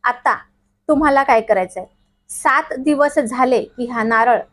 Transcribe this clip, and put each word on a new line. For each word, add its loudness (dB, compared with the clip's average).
आता -2
तुम्हाला 2
काय 2
करायचंय, -2
सात -2
दिवस 0
झाले 0
की -10
हा -4
नारळ 2